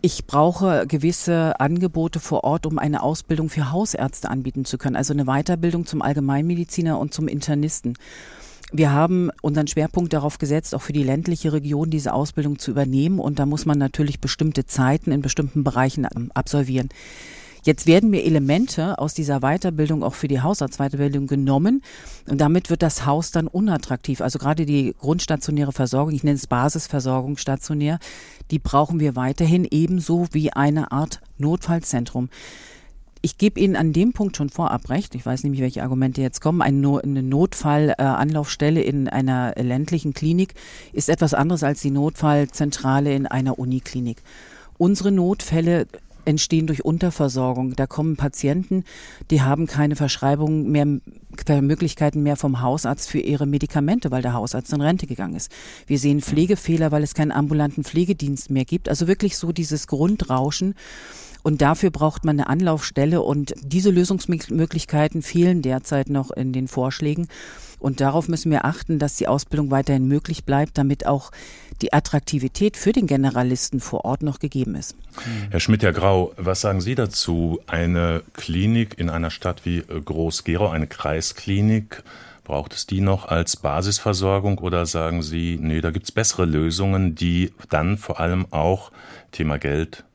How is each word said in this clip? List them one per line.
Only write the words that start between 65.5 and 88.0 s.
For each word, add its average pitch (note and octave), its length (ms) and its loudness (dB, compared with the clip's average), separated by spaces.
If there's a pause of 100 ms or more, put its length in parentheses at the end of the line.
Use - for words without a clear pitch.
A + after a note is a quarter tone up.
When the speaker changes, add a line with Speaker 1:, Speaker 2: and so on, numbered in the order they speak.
Speaker 1:
derzeit C3 440 -2
noch C#3 220 -2
in C3 240 -4
den C3 140 -2
Vorschlägen. D3+ 600 -2 (500)
Und C3 200 -2
darauf C#3 280 2
müssen E3 240 0
wir D3 120 2
achten, D#3 360 -2
dass D3 160 -2
die - 120 -2
Ausbildung C#3+ 440 0
weiterhin C3+ 360 2
möglich C#3+ 360 -2
bleibt, C#3+ 340 0
damit C#3 300 0
auch C#3 240 0 (500)
die - 120 -2
Attraktivität D3 840 0
für G3+ 140 2
den A3 160 2
Generalisten B2+ 720 0
vor - 260 -6
Ort B2+ 160 -2
noch D3 160 -4
gegeben C3 380 -4
ist. - 200 -10 (540)
Speaker 2:
Herr F#2+ 100 0
Schmidt, A2 220 4
Herr F#2+ 120 4
Grau, F#2 440 2
was F#2 240 -2
sagen G2 180 2
Sie G#2 140 -2
dazu? E2+ 720 0
Eine E2+ 560 0 (120)
Klinik G#2+ 640 -2
in E2+ 100 -2
einer E2 220 -4
Stadt - 340 -6
wie F2 160 -2
Groß-Gerau, E2 880 -2
eine D#2+ 180 -2
Kreisklinik, G2+ 1200 -2 (400)
braucht D2 320 -6
es - 100 -8
die F#2+ 160 -2
noch G2 260 0
als E2+ 280 0
Basisversorgung G2 1040 0
oder F2 260 0
sagen E2 380 -2
Sie, E2 360 -2
nee, D#2 220 0
da E2 80 0
gibt's - 220 -6
bessere - 340 0
Lösungen, E2+ 720 0
die F2 360 0 (180)
dann E2+ 280 0
vor - 220 -8